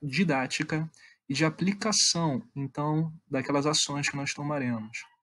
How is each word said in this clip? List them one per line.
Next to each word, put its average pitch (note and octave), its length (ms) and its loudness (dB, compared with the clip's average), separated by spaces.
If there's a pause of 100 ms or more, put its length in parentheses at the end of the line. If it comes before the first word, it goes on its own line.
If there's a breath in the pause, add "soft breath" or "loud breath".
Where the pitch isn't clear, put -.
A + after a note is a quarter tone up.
didática D#3 840 0 (400 soft breath)
e C#3 40 -2
de D3 120 2
aplicação, E3+ 960 2 (120)
então, D3+ 580 -2 (160)
daquelas C#3 360 2
ações C#3+ 440 0
que C#3 80 -4
nós C#3 160 -4
tomaremos. B2 720 -4 (180)